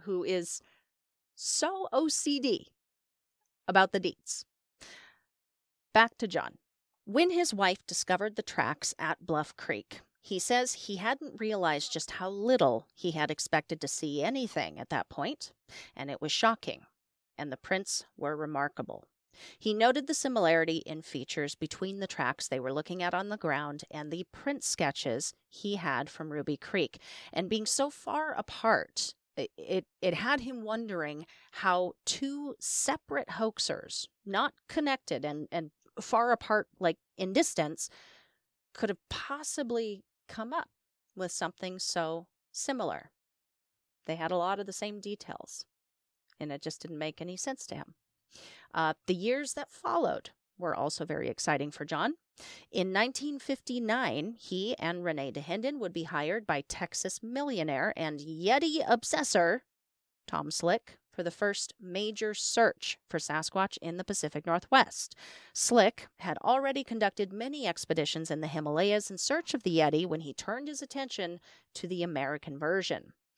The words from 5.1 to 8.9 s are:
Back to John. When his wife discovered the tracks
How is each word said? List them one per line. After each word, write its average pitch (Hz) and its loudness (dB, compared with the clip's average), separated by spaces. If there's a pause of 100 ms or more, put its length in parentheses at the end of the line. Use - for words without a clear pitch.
Back 226 8
to 226 -2
John. 170 -2 (520)
When 320 6
his 349 2
wife 196 2
discovered 185 0
the 214 -4
tracks - -2